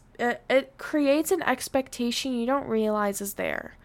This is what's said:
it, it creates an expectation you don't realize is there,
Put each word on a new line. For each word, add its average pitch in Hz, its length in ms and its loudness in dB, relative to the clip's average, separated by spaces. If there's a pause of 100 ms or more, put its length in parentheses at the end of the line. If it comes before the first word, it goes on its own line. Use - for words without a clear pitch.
(180)
it, 240 320 0
it 269 300 2
creates 294 520 2
an 349 120 0
expectation 262 920 -2
you 233 140 -2
don't 269 200 0
realize 214 540 0
is 202 140 -8
there, - 500 -6